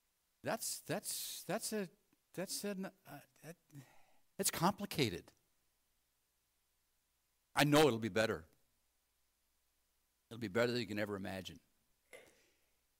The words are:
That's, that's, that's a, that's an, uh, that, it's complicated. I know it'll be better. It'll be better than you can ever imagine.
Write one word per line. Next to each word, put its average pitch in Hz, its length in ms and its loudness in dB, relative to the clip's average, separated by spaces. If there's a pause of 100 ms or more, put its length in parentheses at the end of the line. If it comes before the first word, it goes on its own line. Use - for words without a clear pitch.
(440)
That's, - 420 -4
that's, - 640 -6
that's 175 260 -4
a, 202 160 -4 (460)
that's - 280 -6
an, 196 280 -6 (160)
uh, 147 100 -16 (260)
that, 160 120 -16 (840)
it's - 140 2
complicated. 156 720 0 (2250)
I 143 80 6
know 147 240 10
it'll 117 100 6
be 110 120 0
better. 98 360 0 (1800)
It'll 110 100 -14
be 110 100 -4
better 117 220 2
than 123 100 -2
you 104 60 -6
can 104 120 -4
ever 104 160 -2
imagine. 95 440 -10 (1400)